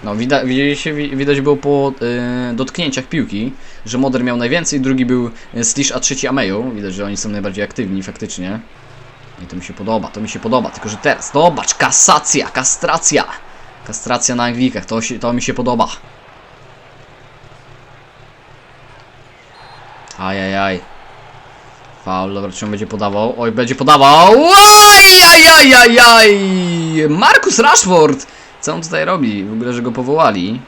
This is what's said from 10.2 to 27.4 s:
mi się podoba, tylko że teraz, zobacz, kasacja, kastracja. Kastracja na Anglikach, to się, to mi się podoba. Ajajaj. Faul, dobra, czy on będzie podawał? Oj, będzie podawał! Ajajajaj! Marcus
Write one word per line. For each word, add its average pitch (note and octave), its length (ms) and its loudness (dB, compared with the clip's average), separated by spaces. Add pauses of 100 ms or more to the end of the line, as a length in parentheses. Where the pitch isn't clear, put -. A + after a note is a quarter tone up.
mi G#2+ 80 -8
się - 100 -12
podoba, A#2 320 -2
tylko - 180 -14
że G#2+ 80 -12
teraz, - 360 -4
zobacz, D3+ 420 0
kasacja, - 760 0
kastracja. D3 760 -4 (600)
Kastracja A#2+ 480 -4
na A#2+ 100 -2
Anglikach, A#2+ 400 -4
to A2+ 180 -6
się, A2+ 160 -8
to A#2+ 140 -4
mi B2 100 -4
się - 120 -6
podoba. B2 340 -4 (4000)
Ajajaj. F#2+ 640 -6 (1200)
Faul, F#2+ 300 -6
dobra, G2 180 -8
czy - 120 -12
on G#2 60 -8
będzie G#2 160 -8
podawał? G#2 520 -4
Oj, A#2 140 -4
będzie A#2+ 220 -4
podawał! D3 600 6 (600)
Ajajajaj! C#4 1400 6 (680)
Marcus B3+ 500 2